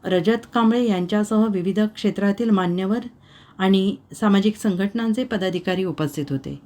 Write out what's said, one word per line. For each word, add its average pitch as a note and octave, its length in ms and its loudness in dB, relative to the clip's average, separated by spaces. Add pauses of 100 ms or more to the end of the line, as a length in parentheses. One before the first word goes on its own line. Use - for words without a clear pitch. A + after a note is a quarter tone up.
रजत F#3 480 0
कांबळे A#3 300 4
यांच्यासह G#3 640 2
विविध F#3+ 300 -2
क्षेत्रातील G#3 680 -2
मान्यवर F#3+ 500 0 (580)
आणि F#3+ 380 2 (240)
सामाजिक G#3 360 2
संघटनांचे A3 680 -2
पदाधिकारी F#3 600 -2
उपस्थित D3+ 460 -4
होते. C#3 360 -6